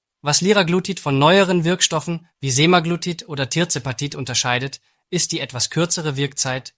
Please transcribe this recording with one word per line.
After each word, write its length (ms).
Was 160
Liraglutid 600
von 180
neueren 460
Wirkstoffen 640
wie 120
Semaglutid 760
oder 220
Tirzepatid 640
unterscheidet, 680
ist 220
die 80
etwas 320
kürzere 440
Wirkzeit 640